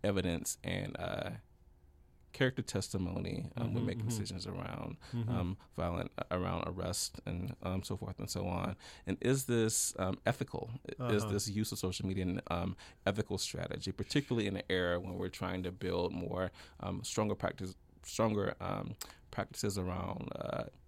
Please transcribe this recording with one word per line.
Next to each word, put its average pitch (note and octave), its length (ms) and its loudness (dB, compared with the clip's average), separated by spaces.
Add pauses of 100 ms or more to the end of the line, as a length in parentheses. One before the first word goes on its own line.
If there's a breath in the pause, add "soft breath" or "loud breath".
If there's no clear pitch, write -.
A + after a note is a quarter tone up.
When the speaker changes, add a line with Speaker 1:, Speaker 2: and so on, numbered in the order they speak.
Speaker 1:
evidence F#2 600 2
and, F#2 340 -2
uh, - 320 -2 (1040)
character C3 300 2
testimony, F#2 840 0 (100)
um, A#2 100 0
when A2+ 160 2
Speaker 2:
Mm-hmm, A2+ 40 2
Speaker 1:
making A#2 140 0
Speaker 2:
mm-hmm. A2 80 0
Speaker 1:
decisions G#2 380 -2
around, F#2 500 -4 (180)
Speaker 2:
Mm-hmm. A#2 160 0
Speaker 1:
um, F#2 260 2 (200 loud breath)
violent, F2 420 0
uh, - 140 0
around F2+ 340 2
arrest F2 600 -2
and, - 360 -2
um, F#2 220 0
so F#2 120 -2
forth F#2 220 -6
and A2 100 -4
so - 180 0
on? F#2 280 0 (320 loud breath)
And F#2+ 140 0
is C3+ 240 4
this, A2+ 540 4
um, F#2+ 280 2
ethical? - 440 -2 (280)
I-, B2 140 0
is G#2 100 6
Speaker 2:
Uh-huh. G#2+ 100 2
Speaker 1:
this G2+ 160 2
use G#2+ 240 2
of F#2+ 60 -4
social F#2 280 0
media F#2 180 2
an, F#2 160 2 (100)
um, F2+ 240 0 (320 loud breath)
ethical G2 320 2
strategy, - 540 -2
particularly A#2 560 2
in G2+ 80 0
an - 140 -2
era F2+ 280 4
when F#2 200 -4
we're F#2 100 0
trying F#2 360 -2
to F2+ 60 -2
build F2+ 420 0
more, F2+ 380 0 (300 loud breath)
um, F#2+ 240 -2
stronger G#2+ 300 0
practice, F#2+ 400 -4 (280)
stronger, G#2+ 580 2
um, G2 340 -2 (360 loud breath)
practices G2 480 0
around, F2+ 560 -2
uh, - 300 -2 (240)